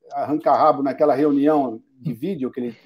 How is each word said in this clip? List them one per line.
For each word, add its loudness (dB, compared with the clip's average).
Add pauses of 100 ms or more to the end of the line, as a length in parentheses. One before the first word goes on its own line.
(120)
arranca-rabo 2
naquela 0
reunião 0 (180)
de -8
vídeo -6
que -12
ele, -8 (140)